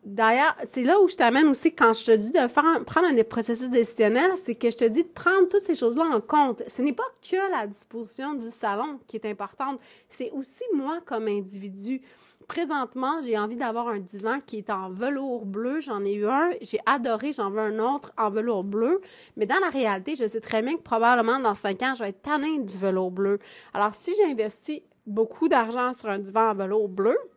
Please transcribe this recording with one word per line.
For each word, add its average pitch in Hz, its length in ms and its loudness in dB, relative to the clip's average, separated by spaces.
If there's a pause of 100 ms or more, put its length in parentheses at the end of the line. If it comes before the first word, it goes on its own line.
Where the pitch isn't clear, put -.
d'ailleurs, 226 580 2
c'est - 200 -4
là 349 180 6
où 359 60 8
je 370 80 0
t'amène 269 320 6
aussi 311 260 4
quand 233 200 6
je 220 120 -2
te 233 60 4
dis 220 200 4
de 294 160 4
faire 294 180 2
un, 330 180 4
prendre 349 240 2
un 247 160 4
processus 233 480 -2
décisionnel, 240 680 4
c'est 247 160 -4
que 233 160 0
je 226 80 -4
te 247 80 2
dis 233 180 2
de 349 60 -4
prendre 370 400 4
toutes 403 120 4
ces 349 120 -2
choses-là 247 320 2
en 254 160 2
compte. 277 460 2
Ce - 160 -4
n'est 277 100 2
pas 453 100 -4 (160)
que 381 320 -2
la 240 140 -2
disposition 233 720 -10
du 233 160 -8
salon 233 560 -4
qui - 80 -14
est 220 100 -8
importante, 214 540 -8 (280)
c'est - 220 -8
aussi 269 340 -10 (120)
moi 294 280 -2
comme 220 240 -4
individu. 202 760 -6 (460)
Présentement, 294 760 -4
j'ai 226 140 -2
envie 214 200 -2
d'avoir 233 320 -4
un 208 100 -4
divan 202 440 -4
qui - 140 -10
est 208 140 -8
en 190 180 -4
velours 247 560 -4
bleu. 233 360 -4
J'en 220 220 -6
ai 202 100 -2
eu 208 120 -2
un, 277 240 2 (120)
j'ai 214 260 -6
adoré, 247 440 0
j'en 202 200 -4
veux 214 80 -2
un 214 180 -2
autre 247 400 -2
en 214 140 2
velours 214 320 -2
bleu. 226 380 0 (360)
Mais 214 80 0
dans 269 140 2
la 370 100 0
réalité, 226 460 -2
je 247 120 -2
sais 214 140 -4
très 220 220 -2
bien 285 120 -2
que 320 60 -8
probablement 233 580 2
dans 226 140 2
cinq 196 300 -2
ans, 262 100 0
je 240 100 -6
vais 202 60 -4
être 190 140 -14
tannée 302 340 -2
du 196 180 -6
velours 185 360 0
bleu. 196 260 0 (340)
Alors, 208 220 0
si - 220 -4
j'investis 285 680 0 (240)
beaucoup 220 420 0
d'argent 247 460 2
sur 226 160 -8
un 196 80 -4
divan 208 340 2
en 208 40 0
velours 196 340 0
bleu 196 280 2 (200)